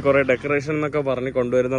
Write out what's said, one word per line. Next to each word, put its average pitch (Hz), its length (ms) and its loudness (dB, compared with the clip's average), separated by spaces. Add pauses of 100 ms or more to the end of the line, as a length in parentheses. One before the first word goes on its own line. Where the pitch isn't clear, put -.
കുറേ 139 120 4 (120)
ഡെക്കറേഷൻ 143 460 -2
എന്നൊക്കെ 151 320 -2
പറഞ്ഞ് 127 280 -4
കൊണ്ടുവരുന്ന 127 420 0